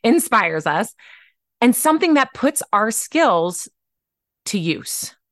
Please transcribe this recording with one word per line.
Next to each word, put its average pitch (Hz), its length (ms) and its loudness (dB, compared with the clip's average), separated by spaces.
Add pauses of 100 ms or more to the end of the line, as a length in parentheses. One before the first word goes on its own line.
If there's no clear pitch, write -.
Inspires 208 600 0
us. 165 300 -2 (640)
And 240 140 4
something 311 380 2
that 277 200 2
puts - 380 -2
our 208 180 0
skills 180 760 0 (800)
to - 120 -4
use. - 560 -6 (180)